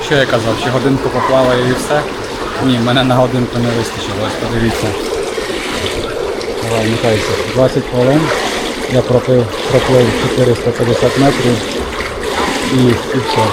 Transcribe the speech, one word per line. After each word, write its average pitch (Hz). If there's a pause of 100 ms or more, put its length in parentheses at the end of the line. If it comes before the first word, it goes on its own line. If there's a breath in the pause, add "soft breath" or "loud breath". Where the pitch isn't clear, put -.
Що 151
я 135
казав, 113
що 123
годинку 135
поплаваю 127
і 127
все? 143 (640)
Ні, 127
мене 123
на 127
годинку 123
не 120
вистачило, - (100)
ось -
подивіться. 113 (1800)
Давай, 110
вмикайся. -
Двадцять 127
хвилин. 127 (720)
Я 127
пропив, 123 (260)
проплив 127 (140)
чотириста 123
п'ятдесят 120
метрів 131 (960)
і, 127
і -
все. - (120)